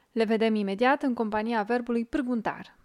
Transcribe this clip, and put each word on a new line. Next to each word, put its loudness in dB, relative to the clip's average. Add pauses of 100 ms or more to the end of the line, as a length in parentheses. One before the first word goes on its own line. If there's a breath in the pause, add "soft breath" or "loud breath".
(120 soft breath)
Le 2
vedem 2
imediat 2
în 0
compania -2
verbului -2
perguntar, -4